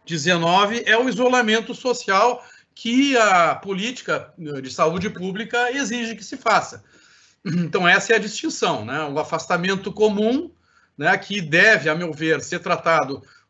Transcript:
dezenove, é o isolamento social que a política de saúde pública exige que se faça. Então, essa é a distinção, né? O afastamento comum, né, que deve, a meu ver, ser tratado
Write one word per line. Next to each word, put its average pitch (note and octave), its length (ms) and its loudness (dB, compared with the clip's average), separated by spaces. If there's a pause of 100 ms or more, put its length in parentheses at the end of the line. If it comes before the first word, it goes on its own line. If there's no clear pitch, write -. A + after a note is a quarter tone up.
dezenove, F3+ 760 0
é A3 120 4
o B3+ 100 2
isolamento A#3 640 0
social A#3+ 720 0 (300)
que C4 440 2
a F3+ 380 4
política F#3+ 840 -6
de C#3 340 -10
saúde F3 380 0
pública A3 640 -4
exige A#3+ 440 -4
que - 80 -18
se - 140 -14
faça. - 460 0 (640)
Então, F3 420 0
essa G3 260 4
é - 20 6
a A3 40 4
distinção, G3+ 640 -4
né? C#3+ 180 -6
O C#3+ 160 -6
afastamento F3+ 720 -4
comum, G#3+ 600 0 (460)
né, F3 200 2
que G3 240 -6
deve, E3 480 4
a D#3 60 0
meu E3+ 160 -6
ver, D3+ 300 0
ser F3 180 -8
tratado D#3+ 640 0 (280)